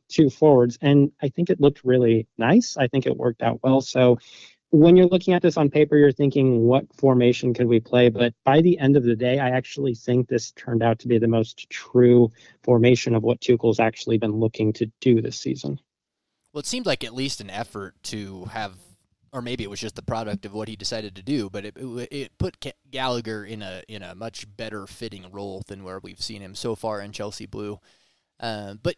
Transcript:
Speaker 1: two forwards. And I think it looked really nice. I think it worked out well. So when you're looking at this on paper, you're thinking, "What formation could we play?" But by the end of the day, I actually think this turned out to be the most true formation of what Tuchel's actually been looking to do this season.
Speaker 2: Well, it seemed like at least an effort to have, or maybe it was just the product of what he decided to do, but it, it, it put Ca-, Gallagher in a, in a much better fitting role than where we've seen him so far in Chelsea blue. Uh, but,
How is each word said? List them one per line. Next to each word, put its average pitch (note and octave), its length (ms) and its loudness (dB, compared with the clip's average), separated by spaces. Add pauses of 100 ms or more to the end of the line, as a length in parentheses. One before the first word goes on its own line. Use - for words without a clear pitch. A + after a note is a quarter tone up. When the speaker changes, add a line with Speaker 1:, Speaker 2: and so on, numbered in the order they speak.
Speaker 1:
two D3 220 2
forwards. B2 520 4
And C#3+ 280 4 (100)
I D3 100 -4
think E3+ 200 -4
it - 100 -2
looked C#3+ 240 2
really A#2+ 440 2 (100)
nice. D#3+ 380 2
I C3+ 100 0
think C3 200 -2
it B2 100 -2
worked B2 260 -4
out A#2+ 220 -2
well. C3 160 2
So B2 380 2 (560)
when E3+ 220 8
you're F3+ 180 6
looking F3+ 200 0
at F3 80 0
this E3+ 160 0
on D3 100 2
paper, D3+ 300 2
you're C#3+ 240 4
thinking, C3 400 2
"What B2 220 2 (120)
formation B2 560 2
could A#2+ 140 -2
we A#2 120 2
play?" B2 300 2
But A#2 240 0 (100)
by D3 200 4
the F3 160 2
end C#3+ 180 2
of C3 80 2
the A#2+ 100 2
day, B2 240 -2
I C3 120 -2
actually C3 440 -4
think B2 340 -2
this - 240 -4
turned A#2 300 -4
out A2+ 180 0
to - 80 -10
be A#2+ 100 2
the A#2 100 0
most A2+ 400 -4
true A#2+ 640 4 (320)
formation A#2+ 520 2
of A2 80 0
what A#2 180 -2
Tuchel's A#2 400 2
actually A2 360 -2
been G#2+ 240 -2
looking A2 340 -2
to A2 120 -4 (140)
do A#2+ 200 4
this - 180 -10
season. C3+ 400 -8 (720)
Speaker 2:
Well, D3 80 -10
it - 60 -14
seemed A#3+ 200 -8
like D3 180 -4
at C3 100 -12
least C3 280 -6
an G2 80 -16
effort G2+ 540 -12
to G2 420 -12
have, G#2 260 -10 (580)
or C3 120 -10
maybe A#2+ 200 -10
it G2 60 -10
was G2+ 120 -14
just A2 160 -12
the A2 60 -16 (100)
product G#2+ 340 -8
of G2+ 80 -16
what A2 140 -10
he A2 80 -16
decided G#2 400 -10
to F#2+ 60 -20
do, A2 280 -6
but G#2 160 -14
it, G#2 100 -18
it, A#2+ 340 -14
it C#3 280 -14
put F#3 200 -8
Ca-, - 220 -16 (100)
Gallagher A#2+ 540 -6
in G#2+ 160 -16
a, F#2 280 -14
in G#2 140 -18
a F2 120 -18
much A2 320 -16 (100)
better G#2+ 300 -12
fitting G2+ 440 -16
role G2 360 -12
than G2 180 -18
where F#2 160 -14
we've F#2+ 220 -18
seen G#2 180 -12
him F#2+ 140 -20
so A#2 200 -8
far G#2+ 280 -8
in G2+ 100 -16
Chelsea G#2 340 -14
blue. G#2 320 -12 (640)
Uh, G#2 420 -12
but, F3 160 -8